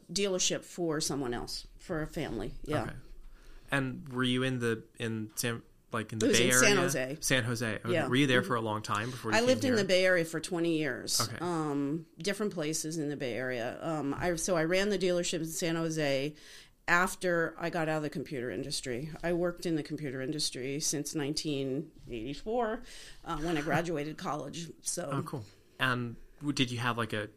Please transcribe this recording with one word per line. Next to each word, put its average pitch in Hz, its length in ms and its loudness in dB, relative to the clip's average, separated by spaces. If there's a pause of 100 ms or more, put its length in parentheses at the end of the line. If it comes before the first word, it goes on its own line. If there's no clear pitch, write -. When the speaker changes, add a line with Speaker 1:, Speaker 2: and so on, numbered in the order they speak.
(120)
Speaker 1:
dealership 185 520 0
for 165 360 -2
someone 135 340 0
else, - 340 -6 (120)
for 156 220 -4
a 156 60 -4
family. 120 460 -4 (100)
Yeah. 147 200 -2
Speaker 2:
Okay. - 80 -6 (800)
And 131 380 -2
were 123 140 0
you 127 200 2
in 131 160 0
the, 113 240 0 (140)
in 110 380 -2
San, 117 260 -2 (300)
like, 110 220 -4
in 110 60 0
the 107 60 4
Speaker 1:
It - 40 6
was 117 100 6
Speaker 2:
Bay 120 60 8
Speaker 1:
in 127 60 6
Speaker 2:
Area? 127 160 10
Speaker 1:
San 202 100 8
Jose. 131 440 0
Speaker 2:
San 131 220 4
Jose. 113 420 -2
Okay. - 80 0
Speaker 1:
Yeah. 151 140 2
Speaker 2:
Were - 80 4
you 143 120 8
there 123 140 6
Speaker 1:
Mm-hmm. - 60 -2
Speaker 2:
for 120 80 0
a 113 60 0
long 107 200 0
time 110 300 -2
before 123 200 -6
you 214 60 6
Speaker 1:
I 226 40 6
Speaker 2:
came 240 60 2
Speaker 1:
lived 254 160 4
in 262 100 4
Speaker 2:
here? 226 40 4
Speaker 1:
the 196 80 4
Bay 185 200 6
Area 180 200 4
for 160 140 -4
twenty 165 400 0
years. 120 420 0
Speaker 2:
Okay. 104 200 -2
Speaker 1:
Um, 156 640 0 (120)
different 196 360 -2
places 156 440 -2
in 147 120 -2
the 147 80 -4
Bay 123 180 -4
Area. 123 460 -2
Um, 143 360 -2
I, 175 180 0
so 180 200 0
I 160 80 4
ran 185 260 4
the 196 80 2
dealership 175 420 2
in 160 60 -2
San 165 300 -2
Jose 151 580 0 (540)
after 175 720 2
I 170 100 -2
got 160 180 0
out 156 100 2
of 151 60 -2
the 147 60 -2
computer 127 400 -4
industry. 131 600 -4 (120)
I 170 100 0
worked 175 320 0
in 170 100 2
the 147 80 0
computer 139 380 -6
industry 139 580 -2
since 147 360 -2
nineteen 143 760 -2 (180)
eighty-four, 220 720 -2 (420)
uh, 165 140 -4
when 160 200 0
I 143 40 0
graduated 156 560 0
college. 147 500 -6 (140)
So. - 300 -4
Speaker 2:
Oh, 139 100 0
cool. 147 240 -6 (340)
And 123 360 0 (240)
w-, 147 140 -2
did 123 180 2
you 120 80 -4
have, 117 180 0
like, 113 160 -2
a 104 240 -4